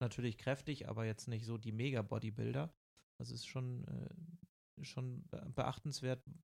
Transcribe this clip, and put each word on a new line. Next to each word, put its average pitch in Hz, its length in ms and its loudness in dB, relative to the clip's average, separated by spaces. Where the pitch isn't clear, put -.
natürlich 120 360 2
kräftig, 139 520 0
aber 110 160 2
jetzt 110 220 0
nicht 117 180 0
so 113 120 2
die 110 140 -2
Mega-Bodybuilder. 113 1000 2
Das 120 120 -4
ist 120 160 -4
schon, 123 400 -2
äh, - 1000 -8
schon 127 460 -4
be-, - 260 -6
beachtenswert, 127 640 0